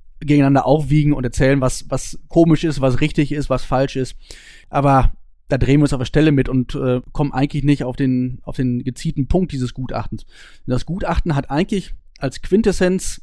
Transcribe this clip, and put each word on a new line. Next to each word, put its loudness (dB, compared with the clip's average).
gegeneinander 4
aufwiegen 2
und -4
erzählen, 2
was, -4
was -6
komisch 4
ist, -2
was 2
richtig 0
ist, -4
was -2
falsch -2
ist. -6
Aber 4
da 0
drehen 4
wir 4
uns 2
auf -4
der -2
Stelle 4
mit 0
und, -2
äh, -2
kommen -2
eigentlich -2
nicht 2
auf -6
den, -2
auf -10
den -2
gezielten -4
Punkt 2
dieses -6
Gutachtens. -8
Und -12
das 0
Gutachten -2
hat -2
eigentlich -2
als -6
Quintessenz 0